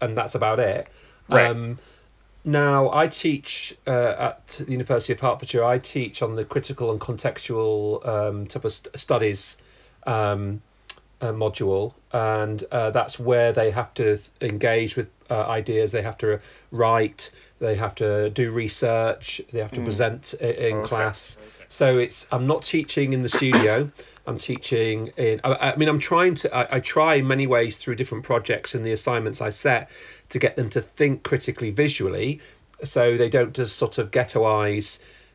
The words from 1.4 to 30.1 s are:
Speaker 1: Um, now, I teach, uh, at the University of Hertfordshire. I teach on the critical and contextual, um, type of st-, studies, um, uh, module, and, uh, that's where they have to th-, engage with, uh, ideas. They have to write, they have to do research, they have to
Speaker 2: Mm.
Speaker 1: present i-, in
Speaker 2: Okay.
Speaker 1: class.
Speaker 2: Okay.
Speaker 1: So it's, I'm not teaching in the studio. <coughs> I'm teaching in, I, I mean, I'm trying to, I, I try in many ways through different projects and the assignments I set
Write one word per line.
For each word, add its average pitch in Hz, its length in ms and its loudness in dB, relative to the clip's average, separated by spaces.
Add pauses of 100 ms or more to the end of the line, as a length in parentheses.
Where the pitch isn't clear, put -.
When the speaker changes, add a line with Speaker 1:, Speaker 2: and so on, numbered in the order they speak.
Speaker 1:
Um, 117 340 -4 (640)
now, 143 480 4
I 160 160 4
teach, - 680 -4 (100)
uh, 123 320 2
at - 300 -4 (180)
the 135 60 -6
University 123 420 0
of - 60 -6
Hertfordshire. 120 440 0
I 123 140 4
teach 127 460 -6
on 110 120 -2
the 110 80 -4
critical 127 480 -4
and 110 80 -2
contextual, 110 1080 -2
um, 104 400 -2
type - 180 -8
of 107 80 -2
st-, - 260 -12
studies, 110 580 0 (500)
um, 104 540 0 (600)
uh, 123 100 -4
module, 107 600 0 (180)
and, 107 600 -2
uh, 117 180 0
that's 120 300 -2
where 120 340 4
they 113 180 4
have 110 220 -4
to 107 240 2
th-, - 120 -14 (120)
engage 113 560 0
with, 113 120 -4 (200)
uh, 110 180 0
ideas. 110 440 0
They 113 100 -2
have 110 160 -6
to 107 220 0 (320)
write, 113 580 2 (300)
they 110 160 0
have 101 200 -2
to 107 360 0
do 117 180 0
research, 113 920 -2 (140)
they 117 60 -2
have 107 140 -4
to 123 80 -6
Speaker 2:
Mm. 120 40 -4
Speaker 1:
present 113 560 -2
i-, 123 40 -2
in 117 320 0
Speaker 2:
Okay. 107 100 -4
Speaker 1:
class. 110 500 -4
Speaker 2:
Okay. - 320 -20
Speaker 1:
So 131 300 4
it's, - 320 -2
I'm 127 160 0
not 151 160 0
teaching 147 500 0
in 127 80 0
the 123 80 -2
studio. 123 680 2
<coughs> - 320 -20
I'm 120 120 -6
teaching 113 760 -2
in, 110 260 0
I, 135 280 2
I - 40 -2
mean, 151 140 4
I'm 151 100 2
trying 175 360 4
to, - 200 -2
I, 123 220 0
I - 20 4
try 156 360 4
in 135 120 4
many 131 200 2
ways 117 300 2
through 123 180 -6
different 113 280 -4
projects 113 520 -2
and 117 80 -2
the 113 80 -2
assignments 110 500 -2
I 110 100 -2
set 120 380 0 (400)